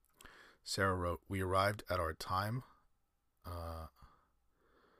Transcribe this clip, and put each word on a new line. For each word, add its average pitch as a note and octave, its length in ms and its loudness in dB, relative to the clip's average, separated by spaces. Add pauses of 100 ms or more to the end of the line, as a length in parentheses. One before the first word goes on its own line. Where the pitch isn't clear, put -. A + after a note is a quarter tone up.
(640)
Sarah G2 340 2
wrote, F2 320 0
"We G2 120 0
arrived F#2+ 480 2
at F2+ 120 0
our D#2+ 120 0
time, G#2 520 -2 (800)
uh, E2 420 -8 (1120)